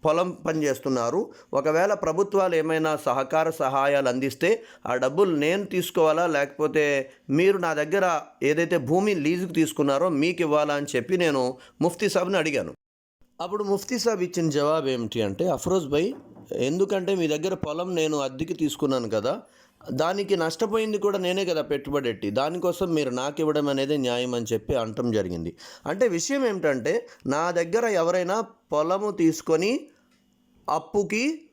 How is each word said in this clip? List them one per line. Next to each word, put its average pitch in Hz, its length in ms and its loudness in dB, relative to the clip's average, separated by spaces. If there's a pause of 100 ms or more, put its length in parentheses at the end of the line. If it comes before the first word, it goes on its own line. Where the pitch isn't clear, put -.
పొలం 165 260 2
పని 160 320 -4
చేస్తున్నారు, 135 680 -2 (240)
ఒకవేళ 139 400 2
ప్రభుత్వాలు 185 600 0
ఏమైనా 156 420 2
సహకార 143 540 0
సహాయాలు 139 580 2
అందిస్తే 139 540 0 (240)
ఆ 123 80 -2
డబ్బులు 151 420 2
నేను 165 280 2
తీసుకోవాలా, 170 640 2
లేకపోతే 147 840 0 (200)
మీరు 185 280 4
నా 170 160 0
దగ్గర 160 460 2 (220)
ఏదైతే 165 360 2
భూమి 180 360 2
లీజుకి 175 380 -2
తీసుకున్నారో 156 560 2
మీకు 165 340 0
ఇవ్వాలా?" 147 320 2
అని 143 120 -2 (100)
చెప్పి 151 200 0
నేను 139 400 2 (260)
ముఫ్తీ 175 260 0
సాబ్ని 185 300 0
అడిగాను. 139 360 -2 (680)
అప్పుడు 202 240 -4
ముఫ్తీ 202 340 -2
సాబ్ 220 240 0
ఇచ్చిన 170 280 0
జవాబు 147 380 2
ఏమిటి 117 340 -2
అంటే, 101 260 -2
"అఫ్రోజ్ 170 400 0
భాయ్, 165 240 0 (400)
ఎందుకంటే 185 640 0
మీ 170 140 0
దగ్గర 156 260 -2
పొలం 175 400 -6
నేను 156 260 0
అద్దెకి 139 340 -4
తీసుకున్నాను 135 560 -2
కదా, 120 320 -2 (500)
దానికి 185 440 0
నష్టపోయింది 208 640 -2
కూడా 202 200 0
నేనే 185 260 0
కదా 165 180 0
పెట్టుబడి 143 460 -2
ఎట్టి, 104 220 -2
దానికోసం 170 640 0
మీరు 143 160 0
నాకు 135 300 -4
ఇవ్వడం 151 280 0
అనేది 139 300 0
న్యాయం" 123 360 0
అని 117 180 -2
చెప్పి 113 220 -2
అనటం 117 380 -2
జరిగింది. 87 440 -2 (300)
అంటే 196 220 0
విషయం 247 380 -2
ఏమిటంటే, 165 600 0 (200)
నా 156 240 0
దగ్గర 170 360 0
ఎవరైనా 185 580 0 (280)
పొలము 180 380 0
తీసుకొని 165 760 0 (840)
అప్పుకి 208 840 -2